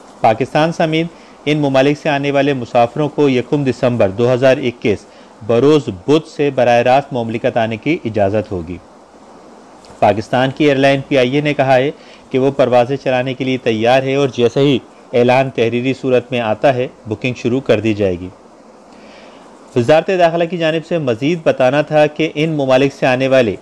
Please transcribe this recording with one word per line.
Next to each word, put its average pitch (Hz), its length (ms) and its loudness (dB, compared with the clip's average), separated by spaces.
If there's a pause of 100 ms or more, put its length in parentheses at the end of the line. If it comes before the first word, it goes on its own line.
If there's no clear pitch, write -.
(220)
पाकिस्तान 151 480 0
समेत 165 760 -6
इन 151 140 0
ममालिक 139 360 2
से 160 120 -4
आने 143 220 -2
वाले 139 240 0
मुसाफिरों 123 540 0
को 147 200 0
यकम 131 340 -2
दिसंबर 120 480 0
दो 117 160 0
हज़ार 131 340 2
इक्कीस 117 440 -4 (360)
बरोज़ 127 480 2 (120)
बुध 156 260 0
से 143 260 -4
बराह 120 300 2
रास्त 135 300 2
ममलिकत 120 460 -4
आने 113 180 -2
की 151 280 -4
इजाज़त 104 460 -2
होगी। 85 280 -10 (1200)
पाकिस्तान 120 500 0
की 151 140 -2
एयरलाइन 139 440 2
पीआईए 131 320 0
ने 147 120 -2
कहा 135 220 2
है 135 180 0 (380)
कि 131 60 -2
वो 131 160 2
परवाज़ें 123 440 2
चलाने 131 360 -4
के 135 100 -8
लिए 131 160 -2
तैयार 117 440 0
है 135 140 -2
और 139 160 0
जैसे 120 280 0
ही 139 200 2 (340)
ऐलान 123 360 2
तहरीरी 120 440 -2
सूरत 123 360 -2
में 123 100 -4
आता 110 300 0
है, 127 180 -2 (180)
बुकिंग 120 280 -4
शुरू 127 260 -2
कर 107 200 0
दी 110 140 0
जाएगी। 92 340 -2 (1400)
वजारत 151 380 2
दाखिला 170 340 0
की 175 120 -8
जानिब 160 260 -2
से 175 160 -4
मज़ीद 139 460 -2
बताना 139 380 2
था 151 260 2
कि 156 160 -4
इन 156 300 -4
ममालिक 135 380 2
से - 120 -6
आने 131 220 0
वाले 127 340 2